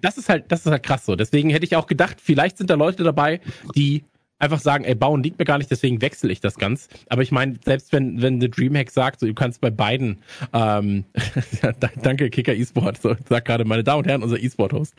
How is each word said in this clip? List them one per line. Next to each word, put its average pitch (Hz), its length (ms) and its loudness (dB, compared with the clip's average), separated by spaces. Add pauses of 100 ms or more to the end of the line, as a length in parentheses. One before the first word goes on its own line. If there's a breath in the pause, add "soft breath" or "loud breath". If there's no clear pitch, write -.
das 190 160 -2
ist 254 100 -12
halt, 170 240 0
das 170 140 -2
ist 160 40 2
halt 143 120 0
krass - 240 -2
so. 95 100 0
Deswegen 147 320 2
hätte 160 160 2
ich 175 100 -2
auch 165 120 2
gedacht, 170 340 0
vielleicht 156 380 2
sind 185 100 -4
da 175 60 4
Leute 170 280 2
dabei, 151 380 2 (340 loud breath)
die 143 300 2 (340)
einfach 147 220 0
sagen, 143 240 0
„Ey, 127 100 2
Bauen 135 280 2
liegt 156 160 -4
mir 165 80 0
gar 147 100 2
nicht, 143 140 -4
deswegen 123 320 0
wechsle 131 280 -2
ich 92 100 -6
das - 180 -4
ganz.“ 110 300 -4 (200 loud breath)
Aber 120 140 0
ich 127 80 -2
meine, 135 240 0 (100)
selbst 135 280 0
wenn, 127 280 0
wenn 123 220 2
The 123 80 0
Dreamhack 135 400 0
sagt, 131 300 -2
so, 123 60 -2
du 110 60 0
kannst 120 300 -2
bei 120 80 2
beiden, 110 480 -2 (340 loud breath)
ähm, 104 520 0 (100)
<laughs> - 480 -4
ja, 117 100 0
da-, 120 160 -2 (140)
danke, 135 260 0
Kicker 120 240 0
E-Sport, 123 480 -2
so, 113 160 0 (100)
sagt 120 200 0
gerade, 117 180 0
„Meine 110 200 0
Damen 143 180 2
und - 60 -2
Herren, 135 140 0
unser 117 160 -2
E-Sport-Host.“ 127 600 -2